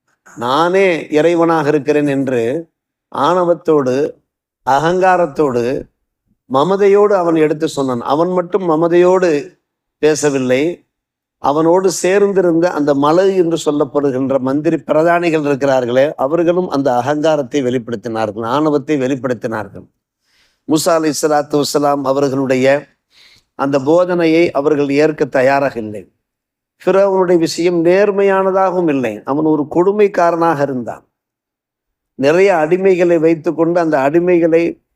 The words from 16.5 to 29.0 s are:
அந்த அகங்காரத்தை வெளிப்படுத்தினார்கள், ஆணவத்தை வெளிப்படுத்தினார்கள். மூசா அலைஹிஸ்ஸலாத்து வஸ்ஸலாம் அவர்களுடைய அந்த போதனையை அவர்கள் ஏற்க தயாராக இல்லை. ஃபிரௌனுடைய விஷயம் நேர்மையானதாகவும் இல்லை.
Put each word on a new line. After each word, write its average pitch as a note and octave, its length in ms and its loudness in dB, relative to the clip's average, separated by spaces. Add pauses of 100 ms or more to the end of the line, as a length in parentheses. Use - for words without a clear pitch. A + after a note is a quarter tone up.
அந்த C#3 280 -2
அகங்காரத்தை D3 640 -2
வெளிப்படுத்தினார்கள், A2+ 840 -6
ஆணவத்தை D3 560 -2
வெளிப்படுத்தினார்கள். A#2 840 -6 (840)
மூசா D#3 220 0
அலைஹிஸ்ஸலாத்து D3+ 640 0
வஸ்ஸலாம் C#3+ 460 -2
அவர்களுடைய C3+ 840 0 (680)
அந்த C#3 240 -2
போதனையை E3+ 720 2
அவர்கள் C#3+ 380 0
ஏற்க D3+ 360 0
தயாராக C3+ 560 0
இல்லை. G#2+ 220 -12 (800)
ஃபிரௌனுடைய F#3 540 2
விஷயம் E3 460 -2
நேர்மையானதாகவும் F#3+ 1040 2
இல்லை. A#2+ 360 -2